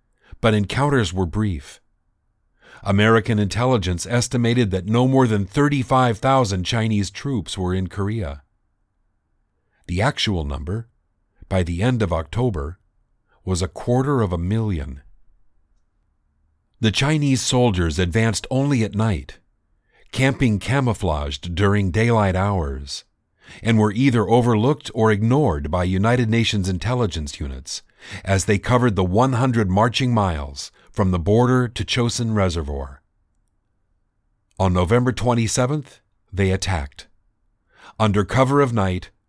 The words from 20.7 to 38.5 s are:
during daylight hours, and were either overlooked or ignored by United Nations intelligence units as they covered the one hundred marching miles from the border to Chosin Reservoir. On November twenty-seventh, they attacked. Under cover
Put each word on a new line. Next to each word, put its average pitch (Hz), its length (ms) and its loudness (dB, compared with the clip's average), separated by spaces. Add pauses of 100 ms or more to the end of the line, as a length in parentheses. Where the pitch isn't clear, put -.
during 98 380 2
daylight 110 420 2
hours, 82 680 -4 (580)
and 113 160 4
were 107 140 4
either 120 360 2
overlooked 120 640 2
or 110 200 2
ignored 107 580 0
by 90 140 0
United 110 440 2
Nations 110 400 0
intelligence 95 720 -4
units 67 440 -10 (420)
as 95 220 0
they 104 120 2
covered 120 380 2
the 95 80 2
one 113 300 2
hundred 117 360 0
marching 120 420 2
miles 80 600 -4 (180)
from 95 200 0
the 92 80 0
border 123 500 2
to - 180 -6
Chosin 120 480 -2
Reservoir. 73 640 -2 (1600)
On 92 160 2
November 110 360 2
twenty-seventh, 123 880 -2 (300)
they 98 200 0
attacked. 92 560 -4 (920)
Under 104 280 2
cover 131 340 2